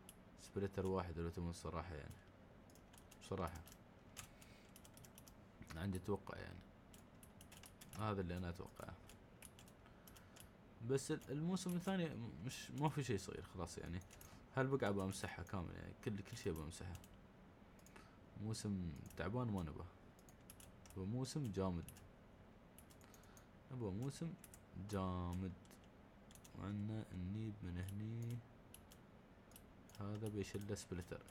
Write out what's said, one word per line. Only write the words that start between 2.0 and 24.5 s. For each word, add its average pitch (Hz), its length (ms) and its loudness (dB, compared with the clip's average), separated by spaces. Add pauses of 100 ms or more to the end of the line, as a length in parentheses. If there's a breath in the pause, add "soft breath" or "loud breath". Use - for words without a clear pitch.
بصراحة. 90 400 0 (2250 loud breath)
عندي 92 220 6
اتوقع 95 400 2
يعني. 90 220 -6 (1400)
هذا 104 220 6
اللي 87 160 4
انا 90 120 4
اتوقعه. - 440 -4 (2000 loud breath)
بس 135 220 6
ال-، - 200 2
الموسم 175 440 4
الثاني 175 340 4
م-، 117 220 -2 (140)
مش، - 260 -2
ما 139 180 6
في 139 140 4
شيء 120 120 6
يصير - 280 0 (100)
خلاص 87 240 0
يعني. 85 220 0 (560 loud breath)
هالبقعة 131 360 8
بمسحها 95 520 4
كامل 90 320 0
يعني. 90 180 -4 (120)
كل، 107 160 4
كل - 160 -6
شيء 92 160 4
بمسحها. 78 440 -2 (1500 loud breath)
موسم 101 480 4 (260)
تعبان 120 300 4
ما 98 160 6
نبغى. 76 220 -2 (1080)
نبغى 95 140 0
موسم 127 460 4
جامد. 90 320 6 (1900 loud breath)
نبغى 117 200 4
موسم 139 420 2 (560)